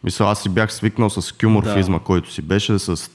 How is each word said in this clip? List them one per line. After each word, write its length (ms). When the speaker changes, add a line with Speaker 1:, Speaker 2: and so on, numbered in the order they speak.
Speaker 1:
Мисля, 260
аз 120
си 60
бях 240
свикнал 380
с 120
скюморфизма, 760
Speaker 2:
Да. 60
Speaker 1:
който 280
си 100
беше, 360
с 360